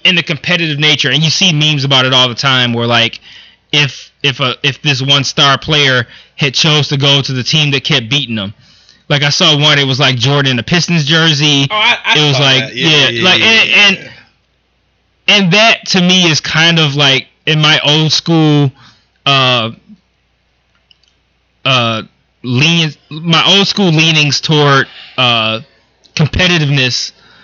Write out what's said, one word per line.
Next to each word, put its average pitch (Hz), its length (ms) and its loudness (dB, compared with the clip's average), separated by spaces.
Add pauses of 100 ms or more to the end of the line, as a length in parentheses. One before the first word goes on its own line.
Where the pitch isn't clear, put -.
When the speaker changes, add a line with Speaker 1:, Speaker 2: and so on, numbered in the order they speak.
Speaker 1:
in 180 120 0
the 170 80 -2
competitive 165 540 -4
nature, 151 320 0
and 147 140 0
you 156 60 2
see 185 240 0
memes 151 320 0
about 131 200 2
it 131 80 0
all 127 140 2
the 120 80 -6
time 127 380 0
where, 117 140 -2
like, 117 320 0 (520)
if, 147 400 -2 (120)
if 139 160 -2
a, 127 240 -2
if 139 180 -4
this 139 200 -2
one 139 220 0
star 139 340 0
player 135 480 0 (300)
had 135 180 -2
chose 151 360 0
to 147 80 -2
go 139 240 2
to 135 120 -6
the 127 100 -4
team 147 280 -2
that 131 120 -2
kept 123 260 -2
beating 131 260 -4
them. 104 180 -6 (540)
Like, 147 160 -2
I 147 60 0
saw 156 280 0
one, 147 220 2
it 135 80 0
was, 131 140 -2
like, 131 160 0
Jordan 135 360 0
in 117 60 -2
a 110 40 -6
Pistons 170 420 0
jersey. 151 640 0
Speaker 2:
Oh, 214 60 -6
I, 220 280 0
I 214 160 0
Speaker 1:
It 151 80 2
was 139 100 0
Speaker 2:
saw 143 60 0
Speaker 1:
like, 135 200 2
Speaker 2:
that. 107 120 -10
Yeah, 131 140 0
Speaker 1:
yeah, 143 200 2
Speaker 2:
yeah, 117 140 -2
Speaker 1:
like, 180 160 2
Speaker 2:
yeah, 175 80 0
Speaker 1:
and, 220 220 2
Speaker 2:
yeah, 135 60 0 (120)
Speaker 1:
and, 196 100 0
Speaker 2:
yeah. - 140 -16 (1160)
Speaker 1:
and 196 260 2
that 220 340 2
to 190 140 2
me 180 280 2
is 143 120 0
kind 165 380 0
of, 143 160 0
like, 135 320 0 (180)
in 156 160 0
my 151 240 2
old 156 260 2
school, 151 600 2 (540)
uh, 127 460 0 (1900)
uh, 117 400 0 (400)
lean-, 151 480 0 (180)
my 160 340 -2 (140)
old 196 100 2
school 196 220 0
leanings 156 520 0
toward, 143 460 2 (300)
uh, 113 440 0 (540)
competitiveness. 147 960 0 (320)